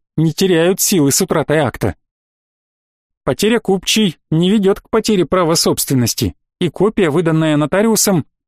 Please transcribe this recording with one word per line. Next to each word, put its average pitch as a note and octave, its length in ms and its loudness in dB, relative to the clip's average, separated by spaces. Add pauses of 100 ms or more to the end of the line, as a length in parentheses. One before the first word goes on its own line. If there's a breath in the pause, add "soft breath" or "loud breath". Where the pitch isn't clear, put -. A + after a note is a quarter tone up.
(160)
не D#3 160 0
теряют F#3 480 0
силы C#3+ 320 2
с - 100 0
утратой D#3+ 360 -2
акта. A#2 380 -4 (1300)
Потеря G#3+ 340 0
купчей G3 600 -2 (120)
не F3 200 2
ведет G3+ 300 0
к - 100 -20
потере G#3+ 340 0
права E3+ 300 0
собственности, B2 800 -2 (260)
и B2+ 80 0
копия, F#3+ 420 0
выданная D#3+ 460 0
нотариусом, F#3+ 720 0 (220)